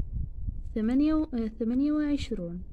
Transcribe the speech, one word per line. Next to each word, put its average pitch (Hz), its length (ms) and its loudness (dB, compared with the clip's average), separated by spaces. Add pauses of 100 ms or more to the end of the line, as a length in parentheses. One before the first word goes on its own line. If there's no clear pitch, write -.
(760)
ثمانية 262 380 4
و-، 311 100 4
آه، 233 240 -2
ثمانية 247 440 2
وعشرون. 214 800 -2